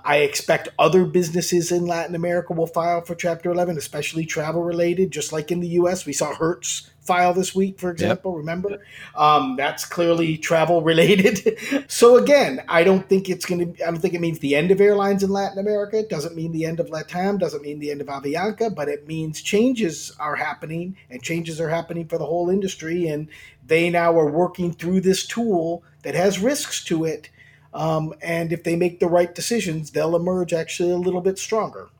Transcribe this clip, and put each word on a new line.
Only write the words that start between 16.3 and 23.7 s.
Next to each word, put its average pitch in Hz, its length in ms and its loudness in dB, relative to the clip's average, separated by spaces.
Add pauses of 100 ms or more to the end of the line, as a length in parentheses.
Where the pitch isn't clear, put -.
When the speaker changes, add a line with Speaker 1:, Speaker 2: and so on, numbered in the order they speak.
Speaker 1:
mean 165 160 -6
the 160 140 -2
end 165 120 -4
of 165 100 -4
latam, 180 500 -4
doesn't 147 240 -4
mean 147 180 -10
the 147 100 -6
end 143 120 -6
of 131 60 -14
Avianca, 170 680 -4
but 147 140 -6
it 147 200 -8
means 160 320 -6
changes 214 800 0
are 151 160 -6
happening, 160 600 -8 (120)
and 127 140 -16
changes 165 360 -6
are 160 120 -4
happening 165 360 -6
for 165 120 -4
the 156 80 -6
whole 175 240 -2
industry. 180 580 -2
And 151 200 -6 (380)
they 165 220 4